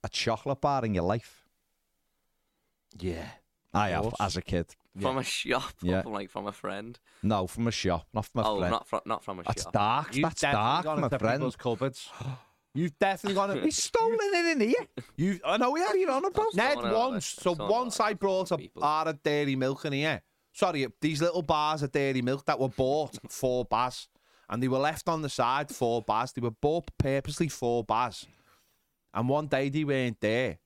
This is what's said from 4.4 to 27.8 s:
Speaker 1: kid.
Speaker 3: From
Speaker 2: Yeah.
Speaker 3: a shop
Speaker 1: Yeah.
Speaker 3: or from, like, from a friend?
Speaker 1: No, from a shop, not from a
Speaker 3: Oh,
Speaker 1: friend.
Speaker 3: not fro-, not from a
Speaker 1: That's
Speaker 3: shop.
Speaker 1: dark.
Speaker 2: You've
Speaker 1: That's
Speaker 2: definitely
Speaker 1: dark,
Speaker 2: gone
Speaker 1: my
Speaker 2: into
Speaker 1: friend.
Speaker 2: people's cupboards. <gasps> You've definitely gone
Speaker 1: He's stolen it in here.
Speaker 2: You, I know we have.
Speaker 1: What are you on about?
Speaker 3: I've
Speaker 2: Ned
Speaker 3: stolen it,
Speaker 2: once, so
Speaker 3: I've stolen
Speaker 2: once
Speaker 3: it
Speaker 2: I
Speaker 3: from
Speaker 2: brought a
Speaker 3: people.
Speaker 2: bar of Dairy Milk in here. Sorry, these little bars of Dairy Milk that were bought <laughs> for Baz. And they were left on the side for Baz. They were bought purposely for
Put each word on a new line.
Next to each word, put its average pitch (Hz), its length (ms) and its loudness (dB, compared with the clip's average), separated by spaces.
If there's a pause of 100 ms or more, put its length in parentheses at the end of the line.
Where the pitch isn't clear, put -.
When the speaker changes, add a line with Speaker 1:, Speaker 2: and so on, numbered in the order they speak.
Speaker 1:
kid. - 340 -4 (240)
Speaker 3:
From 131 160 -2
Speaker 2:
Yeah. 135 60 -2
Speaker 3:
a - 20 -6
shop - 580 -2
Speaker 1:
Yeah. 90 180 2
Speaker 3:
or - 40 -2
from, 113 100 -8
like, 101 160 -6
from 101 180 -8
a 104 40 -4
friend? 101 480 -10 (220)
Speaker 1:
No, 104 260 2
from 117 200 -2
a 117 40 2
shop, 87 420 0
not 107 120 -4
from - 180 -4
a 110 40 2
Speaker 3:
Oh, 107 100 0
Speaker 1:
friend. 90 140 0
Speaker 3:
not - 160 -2
fro-, - 180 -4
not 107 180 -4
from 92 160 -8
a 85 40 -12
Speaker 1:
That's 104 200 -4
Speaker 3:
shop. - 100 -8
Speaker 1:
dark. 120 420 0
Speaker 2:
You've 143 80 2
Speaker 1:
That's 160 180 -2
Speaker 2:
definitely 127 240 2
Speaker 1:
dark, 143 200 2
Speaker 2:
gone 156 160 0
Speaker 1:
my 151 60 0
Speaker 2:
into 127 120 -2
Speaker 1:
friend. 113 200 2
Speaker 2:
people's 127 160 -2
cupboards. 123 540 -2 (100)
<gasps> - 560 -14
You've 160 240 -2
definitely 196 360 0
gone 196 280 2
Speaker 1:
He's 311 200 0
stolen 453 380 2
it 339 400 2
in 220 80 4
here. 480 180 2 (300)
Speaker 2:
You, 180 260 0
I 170 140 2
know 247 140 4
we 302 80 0
have. 370 100 2
Speaker 1:
What 415 60 2
are 381 40 4
you 370 120 2
on 262 140 0
about? 415 240 0
Speaker 3:
I've 415 60 -6
Speaker 2:
Ned 233 180 4
Speaker 3:
stolen 233 180 0
it, - 60 2
Speaker 2:
once, 233 280 0
so - 260 -2
Speaker 3:
I've 170 60 0
stolen 107 140 -2
Speaker 2:
once 240 280 0
Speaker 3:
it 233 40 4
Speaker 2:
I 214 60 4
Speaker 3:
from 214 80 -2
Speaker 2:
brought 190 340 0
a 170 60 0
Speaker 3:
people. 147 240 -10
Speaker 2:
bar 156 260 2
of 156 160 -4
Dairy 147 320 2
Milk 131 300 0
in 147 80 -2
here. 143 280 -2 (320)
Sorry, 160 340 2 (140)
these 151 200 2
little 175 200 2
bars 151 400 2
of 139 100 -2
Dairy 135 300 2
Milk 131 240 -2
that 143 140 0
were - 100 2
bought 139 540 0
<laughs> 110 80 -16
for 127 340 0
Baz. 120 420 -2 (420)
And 117 140 -2
they 131 40 2
were 131 120 2
left 151 300 0
on 165 140 0
the 143 60 -4
side 135 420 0
for 117 300 0
Baz. 113 320 0
They 123 80 -6
were 117 100 -2
bought 156 460 0
purposely 139 520 0
for 120 340 0